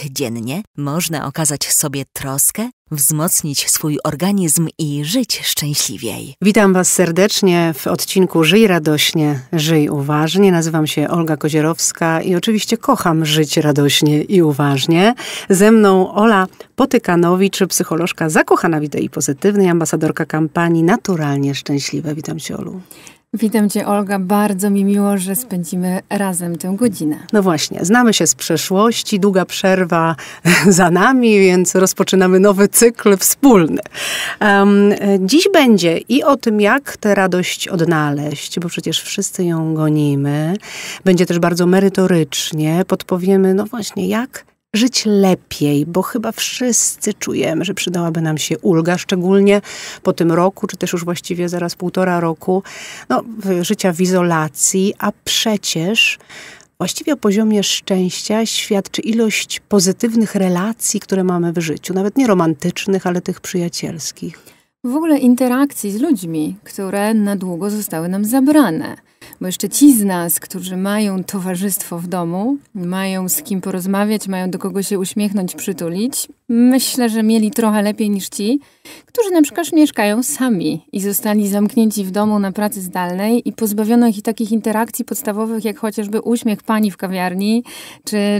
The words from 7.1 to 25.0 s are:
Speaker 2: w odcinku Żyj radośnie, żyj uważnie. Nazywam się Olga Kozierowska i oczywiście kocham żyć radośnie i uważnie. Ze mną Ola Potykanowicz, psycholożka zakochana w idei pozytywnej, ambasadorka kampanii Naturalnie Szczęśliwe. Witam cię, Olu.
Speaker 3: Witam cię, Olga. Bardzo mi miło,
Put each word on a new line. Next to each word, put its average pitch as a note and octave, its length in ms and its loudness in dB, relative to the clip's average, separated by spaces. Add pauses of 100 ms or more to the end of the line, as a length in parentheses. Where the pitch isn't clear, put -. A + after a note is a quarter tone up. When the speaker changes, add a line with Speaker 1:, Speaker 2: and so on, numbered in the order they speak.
Speaker 2:
w - 100 -8
odcinku F3 560 0
Żyj G#3 240 6
radośnie, D3+ 720 0 (140)
żyj D#3 360 2
uważnie. D3+ 640 2
Nazywam D#3+ 360 2
się C#3+ 220 -2
Olga D#3+ 280 0
Kozierowska D#3+ 840 0
i F#3 140 0
oczywiście G#3+ 420 0
kocham E3+ 480 2
żyć D3+ 320 0
radośnie D3+ 680 2
i F#3+ 180 4
uważnie. D3+ 720 2 (360)
Ze G3+ 220 6
mną G3 420 6
Ola G3+ 340 4 (280)
Potykanowicz, F#3 840 2 (100)
psycholożka E3 600 -2
zakochana F3 500 2
w D3 40 -2
idei C#3+ 260 -4
pozytywnej, F#3+ 600 0
ambasadorka E3 560 0
kampanii E3 580 0
Naturalnie D3 720 0
Szczęśliwe. D3 600 -4
Witam D#3+ 240 -8
cię, - 180 -10
Olu. - 240 -12 (560)
Speaker 3:
Witam G#3 320 2
cię, G3+ 180 -4
Olga. G3+ 320 -2
Bardzo G3+ 500 0
mi G3 160 2
miło, G3+ 320 2